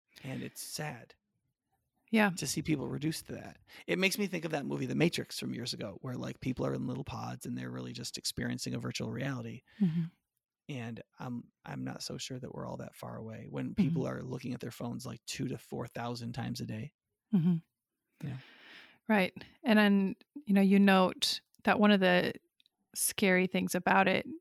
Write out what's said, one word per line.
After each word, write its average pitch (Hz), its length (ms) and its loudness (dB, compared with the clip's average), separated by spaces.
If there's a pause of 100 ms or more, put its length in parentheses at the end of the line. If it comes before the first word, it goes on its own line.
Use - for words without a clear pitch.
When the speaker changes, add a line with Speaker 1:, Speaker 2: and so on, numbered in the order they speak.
(240)
Speaker 1:
And 131 180 -8
it's - 200 -12
sad 147 520 -10 (960)
Speaker 2:
Yeah. 214 200 4
Speaker 1:
to 165 160 -4
see - 160 -2
people 135 260 0
reduced 135 380 -4
to - 60 -14
that. - 260 -14 (280)
It 180 120 -2
makes 190 200 0
me 202 80 -2
think 165 180 -6
of 165 80 -6
that 143 140 -2
movie, 139 200 -4
The 127 80 -4
Matrix, - 440 0
from 127 160 -6
years 123 180 -6
ago, - 300 -10
where, 127 120 -8
like, 127 260 -10
people 131 260 -2
are 135 80 -2
in 131 120 -4
little 127 180 -6
pods 123 420 -10
and 123 100 -6
they're 127 140 -8
really 123 220 -10
just 120 260 -10
experiencing 123 560 -6
a 123 40 -4
virtual 120 340 -6
reality. 120 500 -8 (180)
Speaker 2:
Mm-hmm. 170 240 2 (640)
Speaker 1:
And 117 320 -8 (200)
I'm, 120 240 -8 (200)
I'm 131 200 -8
not 131 180 -8
so - 160 -8
sure 127 220 -10
that - 140 -10
we're - 120 -8
all 127 120 -8
that - 180 -12
far 120 200 -12
away 110 340 -12
when 135 200 -6
Speaker 2:
Mm-hmm. 220 120 2
Speaker 1:
people 160 260 0
are 127 140 -6
looking 127 300 -8
at 123 80 -8
their 123 100 -8
phones, 123 360 -8
like, 135 200 -12
two - 220 -4
to 135 100 -6
four 131 280 -8
thousand 120 460 -8
times 117 280 -6
a 117 60 -8
day. 113 260 -8 (420)
Speaker 2:
Mm-hmm. 175 220 6 (720)
Speaker 1:
Yeah. 127 100 -6 (720)
Speaker 2:
Right. 202 240 4 (300)
And 220 160 6
then, 202 380 6 (300)
you 196 80 4
know, 196 80 8
you 196 180 8
note 190 600 6 (240)
that 208 140 4
one 208 140 8
of 196 80 6
the 180 320 6 (600)
scary 185 520 4
things 185 280 0
about 190 340 4
it - 180 2 (140)